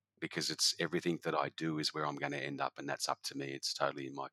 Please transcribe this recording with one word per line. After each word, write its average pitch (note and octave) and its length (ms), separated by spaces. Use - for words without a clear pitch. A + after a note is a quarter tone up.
because D#2 320
it's, - 300
everything E2+ 420
that D#2+ 140
I C#2 200
do D#2+ 220
is D2+ 160
where - 100
I'm C#3+ 120
gonna C#3+ 200
end C#3 240
up, C3 180
and C#3+ 100
that's C#3 200
up - 160
to - 120
me. C#2 100
It's C2+ 260
totally C#2+ 340
in C2+ 80
my C#2 180